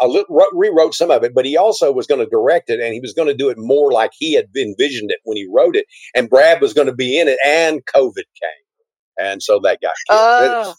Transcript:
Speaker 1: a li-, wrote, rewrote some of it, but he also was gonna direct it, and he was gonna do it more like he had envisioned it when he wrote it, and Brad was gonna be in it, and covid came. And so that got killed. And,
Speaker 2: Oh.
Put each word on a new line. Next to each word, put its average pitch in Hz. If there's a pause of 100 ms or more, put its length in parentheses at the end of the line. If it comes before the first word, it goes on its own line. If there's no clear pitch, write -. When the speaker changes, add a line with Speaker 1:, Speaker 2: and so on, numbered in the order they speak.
Speaker 1:
a 127
li-, 196
wrote, 175
rewrote 165
some 170
of 127
it, 151
but 127
he 143
also 175
was 123
gonna 127
direct 120
it, 117
and 117
he 117
was 123
gonna 156
do 135
it 113
more 139
like 110
he 156
had 110
envisioned 113
it 90
when 107
he 98
wrote 120
it, 101 (280)
and 120
Brad 151
was 139
gonna 135
be 127
in 160
it, 131
and 156
covid 131 (260)
came. 80 (520)
And 98
so 104
that 95
got 87 (160)
killed. 214 (220)
And, 262 (140)
Speaker 2:
Oh. 175